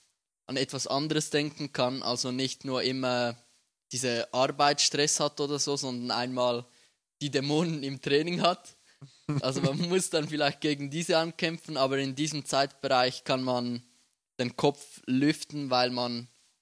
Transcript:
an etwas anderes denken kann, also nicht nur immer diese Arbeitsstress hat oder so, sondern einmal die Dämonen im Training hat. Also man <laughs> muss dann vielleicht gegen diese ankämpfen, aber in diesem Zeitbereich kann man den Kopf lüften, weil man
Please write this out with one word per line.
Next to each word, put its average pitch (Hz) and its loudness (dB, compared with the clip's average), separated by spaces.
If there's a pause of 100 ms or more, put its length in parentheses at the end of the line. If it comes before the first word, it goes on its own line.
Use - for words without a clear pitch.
(460)
an 131 -6
etwas 131 -2
anderes 151 0
denken 147 -2
kann, 127 0
also 123 -2
nicht 131 -4
nur 127 -2
immer 123 0 (540)
diese 123 -4
Arbeitsstress 147 2
hat 147 -2
oder 143 -2
so, 143 0
sondern 123 -6
einmal 123 0 (560)
die 147 -4
Dämonen 147 0
im 135 -6
Training 156 2
hat. - 0 (640)
Also 131 0
man 139 2
<laughs> 175 -2
muss 185 0
dann 151 0
vielleicht 147 0
gegen 143 -2
diese 165 2
ankämpfen, 165 -2
aber 135 2
in 135 -2
diesem 147 -4
Zeitbereich 135 2
kann 131 2
man 120 0 (560)
den 123 -2
Kopf - 0
lüften, 143 0
weil 123 4
man 120 -4 (340)